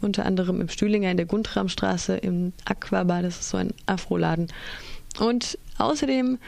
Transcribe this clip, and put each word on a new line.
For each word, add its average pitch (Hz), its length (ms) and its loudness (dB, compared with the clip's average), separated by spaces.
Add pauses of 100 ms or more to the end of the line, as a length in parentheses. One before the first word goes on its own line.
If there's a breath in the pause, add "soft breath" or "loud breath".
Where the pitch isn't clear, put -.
unter 202 220 2
anderem 185 360 2
im 175 80 0
Stühlinger 202 420 4
in 180 60 2
der 170 100 4
Guntramstraße 190 880 0
im 180 360 0 (120)
Aquabar. 180 580 0
Das 175 180 -4
ist - 100 -8
so 190 60 -2
ein 185 180 -2 (120)
Afroladen. 170 600 0 (720 loud breath)
Und 240 400 0 (200)
außerdem 262 680 2